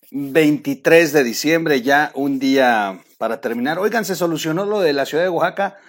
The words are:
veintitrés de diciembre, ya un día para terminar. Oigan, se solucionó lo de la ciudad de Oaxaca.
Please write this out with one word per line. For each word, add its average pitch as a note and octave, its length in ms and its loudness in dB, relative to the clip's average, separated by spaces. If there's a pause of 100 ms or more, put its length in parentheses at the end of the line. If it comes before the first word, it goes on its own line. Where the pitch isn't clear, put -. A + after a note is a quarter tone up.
(120)
veintitrés D3 1000 2
de D3 100 4
diciembre, D3 580 0
ya C#3+ 320 2
un C#3 260 -4
día B2 640 0 (140)
para A2+ 240 -4
terminar. B2 380 -4
Oigan, A3 260 -2
se F#3 100 -6
solucionó E3 500 -4
lo G#3 160 -2
de D#3 120 2
la C#3 120 -2
ciudad D3 180 -2
de F#3 60 0
Oaxaca. F3+ 480 -4 (120)